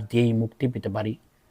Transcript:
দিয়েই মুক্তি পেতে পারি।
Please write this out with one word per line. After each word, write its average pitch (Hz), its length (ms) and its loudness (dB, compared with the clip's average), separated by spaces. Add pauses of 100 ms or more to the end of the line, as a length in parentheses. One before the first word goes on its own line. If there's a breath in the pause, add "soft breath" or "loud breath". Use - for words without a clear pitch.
দিয়েই 120 240 4
মুক্তি 113 340 0
পেতে 117 220 -4
পারি। 107 260 -4 (360)